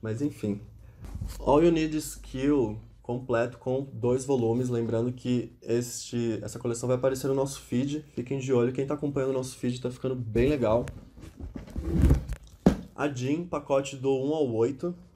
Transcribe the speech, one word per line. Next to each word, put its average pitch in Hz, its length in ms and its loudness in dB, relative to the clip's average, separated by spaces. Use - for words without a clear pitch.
Mas 110 200 -4
enfim. 107 380 -2
All 147 240 6
You 170 80 8
Need 156 240 0
Is 151 200 -4
Kill, 131 640 0
completo 123 560 -2
com 135 360 -2
dois 123 320 0
volumes. 123 420 2
Lembrando 117 460 0
que 123 480 -2
este, 117 800 -2
essa - 160 -10
coleção 117 280 -4
vai 127 100 2
aparecer 135 320 0
no 135 40 2
nosso 139 280 0
feed. 143 420 -2
Fiquem 123 240 -4
de 131 140 -2
olho, 120 220 4
quem 135 120 -2
tá 151 100 -2
acompanhando 143 340 -2
o 135 40 0
nosso 127 220 -4
feed 123 240 -2
tá 127 100 -4
ficando 127 240 -4
bem 117 360 2
legal. 135 360 2
A 143 140 -2
Jin, 143 380 -2
pacote 143 500 0
do 135 180 2
um 135 200 0
ao 143 220 2
oito. 143 380 0